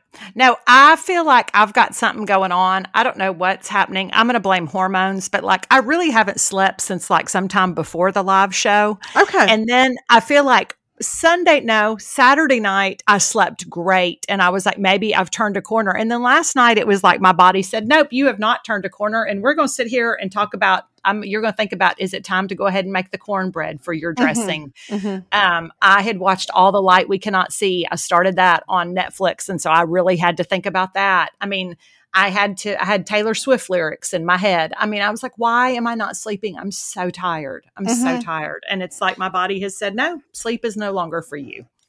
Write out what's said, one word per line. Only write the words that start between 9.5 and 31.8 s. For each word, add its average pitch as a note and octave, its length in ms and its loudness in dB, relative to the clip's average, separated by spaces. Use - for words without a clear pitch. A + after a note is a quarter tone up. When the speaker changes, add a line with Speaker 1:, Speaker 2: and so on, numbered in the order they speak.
Speaker 1:
then B3+ 260 2
I A#3 100 8
feel C#4+ 240 2
like B3+ 320 2
Sunday, E4 640 2
no, A3 360 0
Saturday C4+ 600 2
night, G3 480 -2
I G3+ 100 6
slept - 500 0
great. F3+ 640 0
And G3 100 -2
I F3+ 100 4
was F#3+ 180 -2
like, - 100 -2
"Maybe G3 380 2
I've F3+ 160 0
turned G#3 260 -2
a F#3+ 40 -4
corner." G#3+ 280 -2
And A3 220 -2
then A#3+ 100 -4
last C#4 340 0
night, A#3 220 4
it - 80 0
was G3 180 2
like F#3 160 4
my F#3+ 120 6
body F#3 320 4
said, A3 240 -6
"Nope, D4 240 4
you C4+ 160 0
have G#3+ 100 0
not A3 260 -2
turned G3+ 220 -6
a F#3+ 40 -6
corner. G#3+ 340 -4
And G3 180 -6
we're C#4 140 0
gonna D4+ 120 0
sit B3+ 200 -4
here A#3 340 -2
and F#3+ 100 -8
talk G#3 220 -4
about, F#3+ 300 0
um, G#3 200 -2
you're G3+ 180 -6
gonna G#3+ 140 -2
think G#3+ 180 -4
about, F3+ 260 0
is F#3 140 -6
it F#3 100 -10
time F#3+ 260 -4
to G3 60 -8
go G3 120 -4
ahead F#3+ 180 -2
and G3 80 -8
make F#3 160 -6
the F#3+ 80 -12
cornbread E3 640 -6
for F3 120 -8
your D#3+ 200 -6
Speaker 2:
Mm-hmm. B3 100 -2
Speaker 1:
dressing?" D#3 500 -4
Speaker 2:
Mm-hmm. G3+ 260 -6
Speaker 1:
Um, F3 400 0
I G3 220 6
had G#3+ 160 -4
watched F#3 340 -2
All F#3 180 6
the G3 120 2
Light F#3 260 4
We F#3+ 80 -2
Cannot F#3+ 340 -2
See. F3+ 400 -2
I F3 40 -4
started F3+ 400 0
that F#3 340 4
on F3 240 -2
Netflix. F3+ 560 -4
And F3+ 100 -6
so E3 120 -2
I E3 100 4
really F3 360 0
had F3 200 0
to F3+ 60 -4
think F#3 240 -4
about F#3 260 -4
that. F#3+ 380 0
I G3+ 60 -6
mean, F#3 300 -8